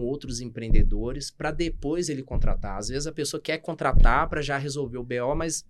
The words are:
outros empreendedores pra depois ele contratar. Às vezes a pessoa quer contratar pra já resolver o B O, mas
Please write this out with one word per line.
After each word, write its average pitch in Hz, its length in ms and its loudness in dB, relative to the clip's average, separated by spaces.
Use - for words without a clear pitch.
outros 123 420 -6
empreendedores 113 880 2
pra 147 200 -6
depois 160 600 -4
ele 131 120 -6
contratar. 104 560 0
Às 104 100 -8
vezes 143 180 -4
a 160 60 -8
pessoa 151 280 -6
quer 160 180 -4
contratar 143 720 4
pra 156 140 -4
já 139 160 -2
resolver 135 400 -6
o 123 40 -8
B 123 200 -4
O, 135 120 -2
mas 160 360 -4